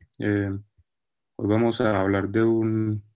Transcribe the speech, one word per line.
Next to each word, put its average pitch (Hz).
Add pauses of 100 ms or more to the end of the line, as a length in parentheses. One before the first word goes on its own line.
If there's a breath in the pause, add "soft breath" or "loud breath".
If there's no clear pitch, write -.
(180)
Eh, 101 (840)
hoy 107
vamos 113
a 107
hablar 98
de 113
un 110 (160)